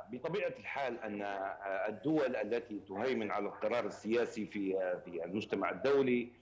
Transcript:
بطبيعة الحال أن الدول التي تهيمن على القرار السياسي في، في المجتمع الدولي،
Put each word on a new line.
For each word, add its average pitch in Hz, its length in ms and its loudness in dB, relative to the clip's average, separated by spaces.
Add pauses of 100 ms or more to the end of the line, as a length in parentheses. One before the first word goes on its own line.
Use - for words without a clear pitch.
(100)
بطبيعة 160 480 -2
الحال 127 420 -4
أن 104 220 -4 (680)
الدول 127 480 2
التي 107 520 -2
تهيمن 110 420 0
على 101 160 0
القرار 107 400 0
السياسي 107 600 0
في، 98 260 0 (320)
في 85 200 -6
المجتمع 98 460 0
الدولي، 123 720 4